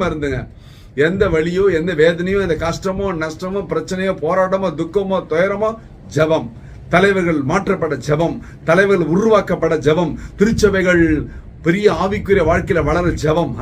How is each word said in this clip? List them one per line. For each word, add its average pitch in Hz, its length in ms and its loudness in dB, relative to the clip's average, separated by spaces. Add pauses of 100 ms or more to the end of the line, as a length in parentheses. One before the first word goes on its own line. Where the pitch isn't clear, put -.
மருந்துங்க. 143 380 -4 (540)
எந்த 185 340 2
வலியோ, 175 440 0
எந்த 165 220 0
வேதனையோ, 175 540 2
எந்த 160 60 0
கஷ்டமோ, 190 600 -4
நஷ்டமோ, 165 520 -6
பிரச்சனையோ, 185 480 -4
போராட்டமோ, 185 600 0
துக்கமோ, 190 520 -2
துயரமோ, 202 520 0 (360)
ஜெபம். 156 360 0 (380)
தலைவர்கள் 175 540 2
மாற்றப்பட 156 640 -2
ஜெபம், 151 340 0 (240)
தலைவர்கள் 185 420 4
உருவாக்கப்பட 180 720 2
ஜெபம், 151 360 2 (220)
திருச்சபைகள் 180 920 2 (360)
பெரிய 190 300 4
ஆவிக்குரிய 190 540 0
வாழ்க்கையில 170 380 2
வளர 170 220 0
ஜெபம். 151 560 0